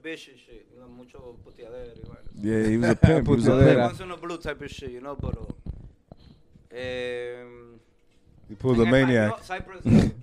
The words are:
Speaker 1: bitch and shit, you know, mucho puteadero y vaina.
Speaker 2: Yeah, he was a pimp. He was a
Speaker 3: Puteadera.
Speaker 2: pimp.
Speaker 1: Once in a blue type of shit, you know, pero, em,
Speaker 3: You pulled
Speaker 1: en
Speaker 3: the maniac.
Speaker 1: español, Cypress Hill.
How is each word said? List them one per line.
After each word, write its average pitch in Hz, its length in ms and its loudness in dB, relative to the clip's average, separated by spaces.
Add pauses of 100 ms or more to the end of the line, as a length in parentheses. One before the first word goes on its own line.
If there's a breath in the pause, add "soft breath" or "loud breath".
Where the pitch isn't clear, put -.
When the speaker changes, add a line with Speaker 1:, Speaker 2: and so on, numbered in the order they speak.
Speaker 1:
bitch 160 280 -14
and 123 100 -20
shit, 110 340 -20
you 123 60 -20
know, 123 80 -20
mucho 123 560 -20
puteadero 120 520 -20
y 110 120 -16
vaina. - 280 -18
Speaker 2:
Yeah, 110 340 -2
he 110 80 2
was 117 120 2
a 113 60 2
pimp. 160 320 6
He 143 80 6
was 117 120 2
a 123 40 6
Speaker 3:
Puteadera. 135 220 6
Speaker 2:
pimp. 127 60 4 (120)
Speaker 1:
Once - 120 -14
in - 80 -12
a 175 60 -10
blue 170 200 -10
type 147 260 -10
of 135 80 -14
shit, 131 200 -14
you 123 100 -16
know, 143 140 -14
pero, 117 320 -8 (1200)
em, 123 1080 -12 (720)
Speaker 3:
You 107 60 -16
pulled 127 240 0
Speaker 1:
en 113 60 4
Speaker 3:
the 117 60 2
maniac. 123 480 2
Speaker 1:
español, - 40 -20
Cypress - 420 -14
Hill. - 260 4 (120)